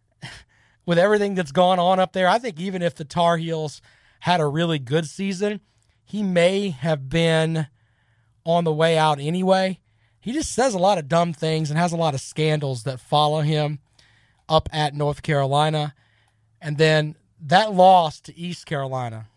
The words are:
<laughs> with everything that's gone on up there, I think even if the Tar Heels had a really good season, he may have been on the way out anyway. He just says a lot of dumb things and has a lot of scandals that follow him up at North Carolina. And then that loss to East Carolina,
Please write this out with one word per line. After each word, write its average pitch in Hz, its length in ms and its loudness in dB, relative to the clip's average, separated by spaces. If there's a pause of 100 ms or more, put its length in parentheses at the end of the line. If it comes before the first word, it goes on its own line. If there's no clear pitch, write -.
(220)
<laughs> - 640 -20
with 170 120 0
everything 202 380 4
that's 151 180 -4
gone 180 260 4
on 185 180 2
up 185 140 0
there, 185 160 0
I 208 120 4
think 202 200 -10
even 185 220 -6
if 170 120 -2
the 156 120 -14
Tar 170 320 0
Heels 160 440 -6 (380)
had 175 220 0
a 151 40 0
really 156 340 -2
good 143 280 -2
season, 196 540 -6 (420)
he 208 200 -8
may 185 480 2
have 139 360 -4
been 160 600 0 (760)
on 170 200 0
the 156 80 0
way 160 240 2
out 156 240 2
anyway. 185 580 0 (400)
He 233 140 -8
just 311 200 -6
says 247 200 0
a 185 60 -4
lot 190 180 4
of 147 100 -8
dumb 170 240 0
things 160 380 -4
and 151 100 -2
has 170 140 0
a 170 40 -4
lot 160 160 0
of 131 60 -6
scandals 147 640 -4
that 127 160 -8
follow 151 420 0
him 151 380 -2 (720)
up 156 240 2
at 151 200 -2
North 147 280 -2
Carolina. 147 720 0 (680)
And 151 160 -6
then 156 400 2 (240)
that 190 320 2
loss 180 480 6
to - 160 -20
East 175 280 -12
Carolina, 127 720 -8